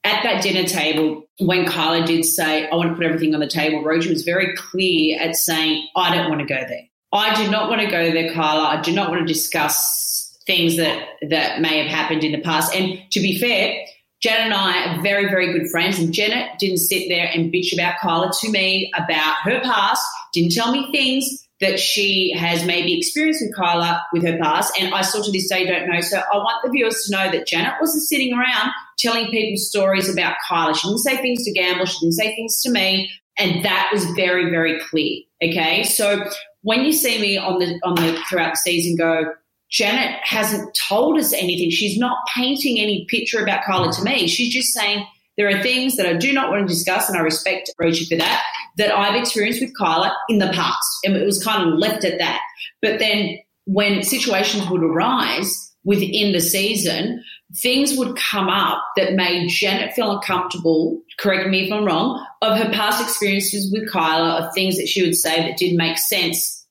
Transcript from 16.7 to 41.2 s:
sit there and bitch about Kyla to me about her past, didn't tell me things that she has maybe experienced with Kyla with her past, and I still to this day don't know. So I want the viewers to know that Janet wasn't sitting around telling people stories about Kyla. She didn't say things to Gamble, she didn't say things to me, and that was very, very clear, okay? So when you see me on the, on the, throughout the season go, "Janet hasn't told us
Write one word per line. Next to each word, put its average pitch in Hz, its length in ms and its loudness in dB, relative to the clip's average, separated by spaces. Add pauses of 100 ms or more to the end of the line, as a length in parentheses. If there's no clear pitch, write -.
sit 185 300 0
there 175 240 0
and 165 200 0
bitch 180 200 0
about 170 280 -2
Kyla 185 400 0
to 220 100 -2
me 190 460 0
about 160 480 0
her 240 160 0
past, 233 420 2 (300)
didn't 170 220 2
tell 233 180 0
me 277 180 -2
things 269 540 0 (160)
that 190 200 0
she 190 560 0
has 170 280 0
maybe 175 320 0
experienced 311 480 0
with 208 120 -6
Kyla 170 440 0 (120)
with 165 100 2
her 165 160 0
past, 160 420 0
and 185 140 -2
I 190 80 0
still 208 220 -2
to 202 80 -2
this 180 160 0
day 185 180 0
don't 175 240 -2
know. 170 100 0
So 185 180 -2
I 202 180 0
want 208 260 -2
the 254 80 -2
viewers 233 320 0
to 202 140 -2
know 190 160 0
that - 160 -4
Janet 170 320 0
wasn't 302 240 0
sitting 262 280 0
around 247 380 0 (260)
telling 233 300 0
people 214 300 -2
stories 190 520 0
about 190 280 0 (120)
Kyla. 165 280 0
She - 100 -4
didn't 214 140 0
say 262 160 0
things 247 280 -2
to 202 80 -4
Gamble, 180 340 0
she - 140 -4
didn't 165 140 2
say 214 220 0
things 226 260 -4
to 254 80 0
me, 190 400 2 (260)
and 170 280 0
that 190 280 2
was 196 200 0
very, 180 380 2
very 165 280 0 (100)
clear, - 340 -2 (200)
okay? 170 400 0
So 202 480 0 (320)
when 226 220 2
you 311 80 4
see 233 280 0
me 202 160 2
on 185 220 0
the, 170 240 0
on 175 140 0
the, 165 340 2
throughout 165 220 0
the - 60 -4
season 170 380 0
go, 165 360 2 (360)
"Janet 220 540 0
hasn't - 560 -2 (100)
told 311 300 4
us - 140 0